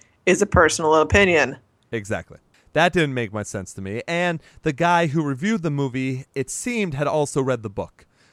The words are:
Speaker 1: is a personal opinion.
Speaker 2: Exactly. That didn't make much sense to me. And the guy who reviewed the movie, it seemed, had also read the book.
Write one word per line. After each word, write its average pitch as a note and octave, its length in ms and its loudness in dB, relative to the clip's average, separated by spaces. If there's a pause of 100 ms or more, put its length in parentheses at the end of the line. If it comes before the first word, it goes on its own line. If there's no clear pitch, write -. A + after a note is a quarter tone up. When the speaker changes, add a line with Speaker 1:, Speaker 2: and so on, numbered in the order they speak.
(260)
Speaker 1:
is F#3 160 4
a G3 60 2
personal D#3 480 4
opinion. D#3 600 4 (340)
Speaker 2:
Exactly. G2+ 460 -6 (360)
That E3 200 2
didn't D3+ 220 2
make A2+ 180 -4
much G#2 140 -6
sense F#2+ 260 -10
to G2 80 -12
me. G2+ 260 -6
And E3+ 320 -2 (220)
the D#3 120 -2
guy E3+ 340 2
who D#3 160 0
reviewed D#3 400 -2
the E3 80 -2
movie, C3 540 -4 (100)
it C3+ 140 -4
seemed, G#3+ 440 -4
had C#3+ 140 -2
also D3 340 0
read B2+ 220 -2
the A2 60 -6
book. - 360 -12 (280)